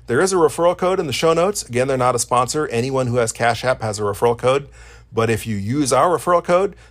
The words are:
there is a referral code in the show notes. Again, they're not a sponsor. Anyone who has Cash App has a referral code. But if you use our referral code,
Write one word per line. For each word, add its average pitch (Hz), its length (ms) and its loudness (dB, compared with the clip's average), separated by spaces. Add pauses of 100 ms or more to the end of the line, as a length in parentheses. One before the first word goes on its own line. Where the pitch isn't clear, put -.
there 135 120 0
is 185 120 2
a 190 40 2
referral 170 400 2
code 190 240 0
in 165 60 -2
the 131 60 -4
show 165 200 2
notes. 175 360 -2
Again, 123 200 -2
they're 135 80 0
not 123 180 2
a 120 40 -2
sponsor. 127 500 -2
Anyone 127 380 -2
who 120 100 -2
has 117 140 0
Cash 117 340 -2
App 127 180 -2
has 107 160 -4
a 107 40 -6
referral 113 340 0
code. 135 320 0 (440)
But 113 180 0
if 110 160 -2
you 110 100 -4
use 123 360 -2
our 143 240 4
referral 170 280 0
code, 180 300 2 (160)